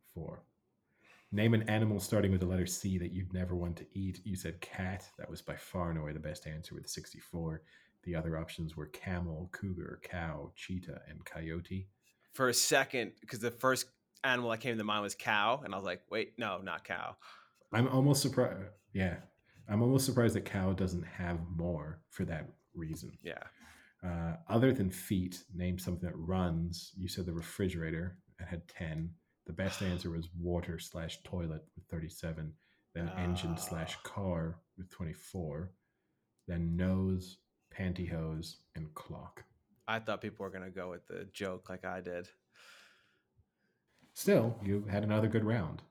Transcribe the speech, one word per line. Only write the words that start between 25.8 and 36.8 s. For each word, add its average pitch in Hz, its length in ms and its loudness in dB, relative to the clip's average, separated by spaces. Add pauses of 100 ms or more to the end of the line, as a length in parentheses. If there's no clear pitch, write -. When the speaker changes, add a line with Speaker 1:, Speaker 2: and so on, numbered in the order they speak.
Speaker 1:
that 80 100 -4
runs. 87 800 0
You 95 100 -4
said 92 180 -2
the 85 80 -4
refrigerator. 85 840 -2 (220)
It 90 80 -8
had 82 200 -8
ten. 82 440 -6 (360)
The 87 60 -8
best 95 280 -2
Speaker 2:
<sighs> 95 100 2
Speaker 1:
answer 87 200 -2
was 82 240 -4
water 85 420 -2
slash - 460 -8
toilet 82 400 -4 (120)
with 92 120 -16
thirty-seven. 80 640 -6 (400)
Then 85 240 -2
engine 87 360 0
Speaker 2:
Ah. 82 80 -2
Speaker 1:
slash 82 420 -4
car 85 560 -2 (180)
with 90 120 -12
twenty-four. 80 840 -6 (760)
Then 85 280 0
nose, 92 600 2 (360)